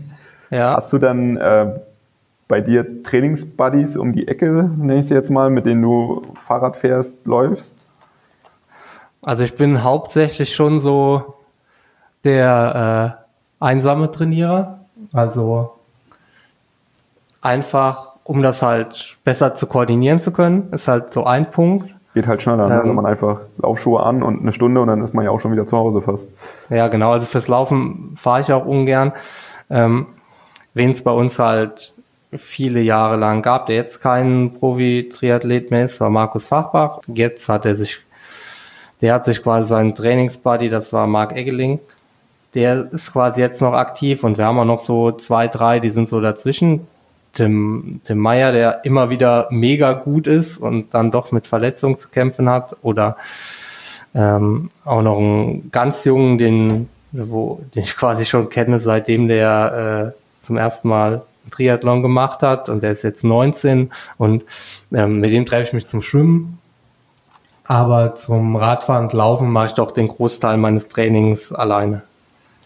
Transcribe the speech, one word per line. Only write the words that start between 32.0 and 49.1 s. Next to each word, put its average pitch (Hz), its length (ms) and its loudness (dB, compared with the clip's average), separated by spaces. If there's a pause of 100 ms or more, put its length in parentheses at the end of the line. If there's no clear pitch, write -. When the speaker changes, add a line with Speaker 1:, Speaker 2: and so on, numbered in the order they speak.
Speaker 2:
viele 131 480 -4
Jahre 110 380 2
lang 107 240 0
gab, 123 240 0
der 113 100 -2
jetzt 120 260 -4
kein 127 520 0
Profi-Triathlet 123 1160 -2
mehr 120 120 2
ist, 123 160 -6
war 107 120 2
Markus 110 340 0
Fachbach. 156 640 -2
Jetzt 117 420 -4
hat 107 160 0
er 104 80 2
sich, 104 260 -6 (1000)
der 117 140 4
hat 123 100 -2
sich 120 160 0
quasi 113 260 2
seinen 110 280 2
Trainingsbuddy, 120 720 0
das 110 240 -6
war 110 140 0
Marc 107 280 0
Eggeling, 131 440 -4 (720)
der 123 380 0
ist - 220 -10
quasi 123 280 2
jetzt 123 200 0
noch 123 120 2
aktiv 135 500 -2
und 107 140 2
wir 107 80 2
haben 120 140 2
auch 117 60 4
noch 117 140 2
so 117 320 0
zwei, 117 360 0
drei, 117 320 2
die 117 100 -2
sind 113 180 0
so 113 140 -2
dazwischen. 143 640 0 (460)
Tim, 107 720 -2
Tim 107 160 -4
Meyer, 127 320 2
der 117 340 2
immer 131 240 2
wieder 120 400 2